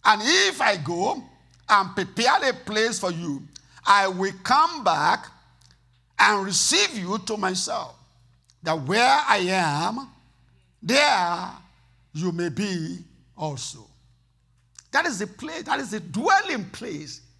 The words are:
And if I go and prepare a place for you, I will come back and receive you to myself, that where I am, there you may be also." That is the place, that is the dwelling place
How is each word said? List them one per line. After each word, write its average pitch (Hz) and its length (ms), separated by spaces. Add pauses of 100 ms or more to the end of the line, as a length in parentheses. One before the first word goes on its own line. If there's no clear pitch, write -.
And 208 200
if 370 360
I 226 160
go 175 480 (460)
and 196 260
prepare 247 540
a 247 40
place 220 460
for 185 120
you, 160 320 (420)
I 196 240
will 190 240 (100)
come 311 400
back 160 460 (920)
and 202 260
receive 311 520
you 190 220
to 208 180
myself, 185 580 (680)
that 160 180
where 240 440
I 277 120
am, 185 720 (720)
there 180 680 (640)
you 170 200
may 175 160
be 175 560 (320)
also." 135 500 (1040)
That 311 140
is 247 140
the 208 80
place, 311 360
that 277 160
is 247 120
the 214 100
dwelling 285 680
place 151 500 (180)